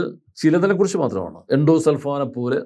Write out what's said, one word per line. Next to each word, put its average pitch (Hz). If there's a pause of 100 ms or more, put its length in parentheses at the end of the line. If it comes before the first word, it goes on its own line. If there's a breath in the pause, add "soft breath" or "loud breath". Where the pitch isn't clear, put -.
(440)
ചിലതിനെക്കുറിച്ച് 185
മാത്രമാണ്. 92 (180)
എൻഡോസൾഫാനെ 147 (100)
പോലെ 123